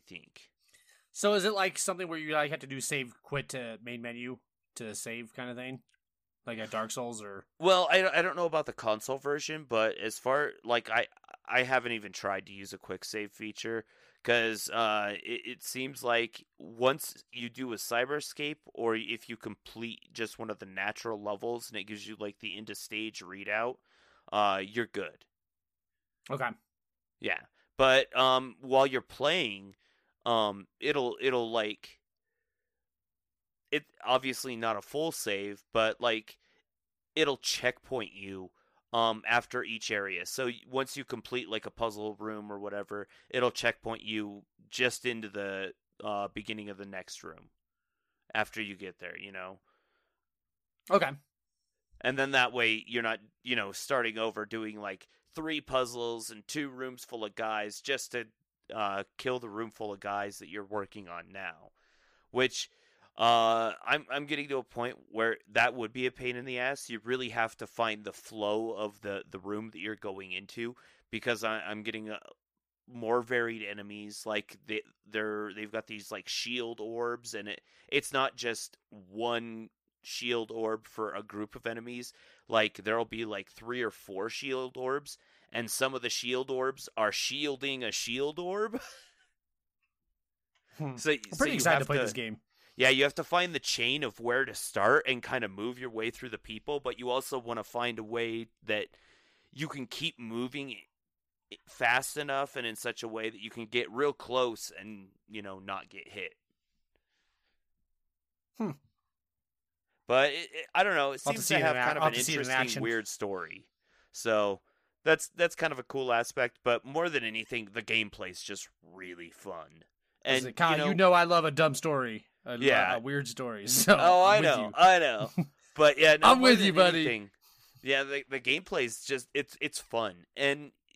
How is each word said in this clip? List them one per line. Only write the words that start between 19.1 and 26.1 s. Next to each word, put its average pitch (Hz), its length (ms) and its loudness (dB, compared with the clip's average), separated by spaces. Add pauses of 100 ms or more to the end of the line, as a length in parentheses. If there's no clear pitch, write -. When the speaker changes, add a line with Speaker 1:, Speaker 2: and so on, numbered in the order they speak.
Speaker 1:
you 113 80 -10
complete - 800 -12
just 110 240 -8
one 113 100 -10
of 104 100 -8
the 101 80 -16
natural 104 560 -6
levels 110 460 -6
and 110 100 -10
it 98 60 -8
gives 104 240 -12
you, 110 100 -12
like, 104 200 -8
the 98 180 -12
end 110 140 -12
of 104 80 -10
stage 107 420 -8
readout, 101 560 -4 (560)
uh, 98 320 4
you're 110 220 -2
good. 92 400 -8 (1040)